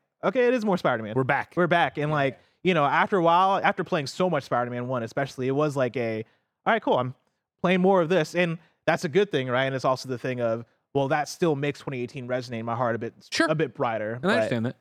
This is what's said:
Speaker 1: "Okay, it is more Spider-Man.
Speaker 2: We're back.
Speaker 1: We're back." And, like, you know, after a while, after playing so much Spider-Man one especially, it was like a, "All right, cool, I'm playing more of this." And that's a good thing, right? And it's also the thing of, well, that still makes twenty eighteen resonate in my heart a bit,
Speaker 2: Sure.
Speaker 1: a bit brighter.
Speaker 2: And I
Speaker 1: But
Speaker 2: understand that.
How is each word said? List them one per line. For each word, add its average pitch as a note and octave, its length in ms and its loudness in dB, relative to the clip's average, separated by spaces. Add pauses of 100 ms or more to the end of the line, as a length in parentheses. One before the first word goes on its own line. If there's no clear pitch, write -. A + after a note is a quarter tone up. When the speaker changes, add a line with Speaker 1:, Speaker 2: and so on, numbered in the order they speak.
(220)
Speaker 1:
"Okay, B3 260 2
it A#3+ 60 4
is A3 120 -2
more F#3+ 120 2
Spider-Man. A2+ 380 -2
Speaker 2:
We're C3 80 2
back. A#2+ 320 -2
Speaker 1:
We're F3 120 2
back." D#3+ 300 2
And, D3+ 140 -2
like, C#3 300 0 (200)
you F3+ 120 2
know, D#3 100 4
after D#3+ 320 2
a F3+ 80 2
while, F3+ 400 4
after F#3 220 0
playing D3+ 220 -2
so F#3 220 -2
much D3 140 -2
Spider-Man B2 460 -4
one B2+ 120 -2
especially, C3 460 -4
it C3+ 80 0
was D3 220 0
like B2+ 180 0
a, A2+ 300 -4 (400)
"All G#3 80 2
right, A3 80 0
cool, A3+ 160 2
I'm B2 180 -2 (460)
playing F#3 180 4
more F#3 220 6
of D#3 80 0
this." E3 260 0
And E3+ 220 0 (280)
that's E3+ 200 0
a D#3+ 40 -4
good C3+ 220 2
thing, C3 160 0
right? B2+ 160 2
And C3+ 100 0
it's C3 120 -4
also C3 240 0
the B2+ 100 -4
thing B2 220 -4
of, A#2 240 -2 (280)
well, C#3 140 2
that D3+ 220 -2
still E3 260 0
makes C#3+ 240 -4
twenty C3 220 -8
eighteen B2 260 -10
resonate B2 320 -4
in A2+ 60 -8
my A#2 100 -4
heart A#2 200 0
a A2+ 40 -6
bit, A#2 140 -8 (180)
Speaker 2:
Sure. - 180 0
Speaker 1:
a D#3 60 0
bit D3+ 180 -2
brighter. A2+ 420 -4
Speaker 2:
And B2+ 100 -8
I - 20 2
Speaker 1:
But G#3 60 2
Speaker 2:
understand A2+ 340 0
that. - 140 -4